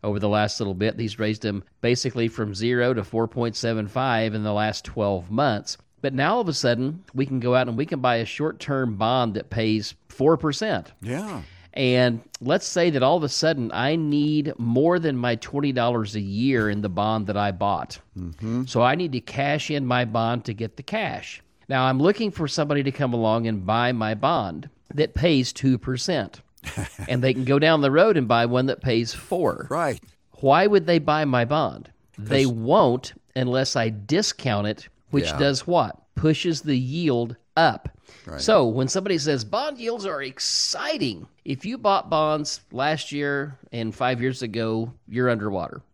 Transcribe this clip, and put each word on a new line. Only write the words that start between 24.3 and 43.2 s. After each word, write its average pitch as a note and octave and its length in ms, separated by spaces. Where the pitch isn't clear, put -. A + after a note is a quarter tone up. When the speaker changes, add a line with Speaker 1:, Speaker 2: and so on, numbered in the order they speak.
Speaker 1:
that D3+ 200
pays C#3 400
two C3 240
percent. C3 640
Speaker 2:
<laughs> - 180
Speaker 1:
And B2 140
they B2+ 120
can C3 100
go C#3 140
down D#3 240
the C#3 80
road F3+ 260
and C3 100
buy A#2 200
one B2+ 200
that - 140
pays A#2 320
four. - 580
Speaker 2:
Right. D3 300
Speaker 1:
Why D3 260
would G3 200
they E3+ 120
buy D3+ 280
my B2 180
bond? A#2 460
They C3+ 280
Speaker 2:
'Cause B2+ 80
Speaker 1:
won't B2+ 600
unless B2+ 400
I A2+ 140
discount G#2+ 800
it, - 200
which C#3+ 160
Speaker 2:
Yeah. D3 120
Speaker 1:
does C#3 280
what? D#3+ 320
Pushes D#3 480
the C#3+ 160
yield B2+ 580
up. D#3 360
Speaker 2:
Right. - 140
Speaker 1:
So F3+ 260
when B2+ 220
somebody F#3+ 300
says, C#3 260
"Bond C4 340
yields A3+ 280
are D3+ 160
exciting," C3+ 1040
if C3+ 220
you A#3 100
bought G#3 320
bonds D#3 520
last C#3+ 400
year C#3+ 460